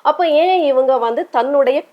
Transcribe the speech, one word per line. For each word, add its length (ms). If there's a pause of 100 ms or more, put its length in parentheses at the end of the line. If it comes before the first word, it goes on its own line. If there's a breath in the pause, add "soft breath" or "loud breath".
அப்போ 260
ஏன் 360
இவங்க 340
வந்து 320
தன்னுடைய 640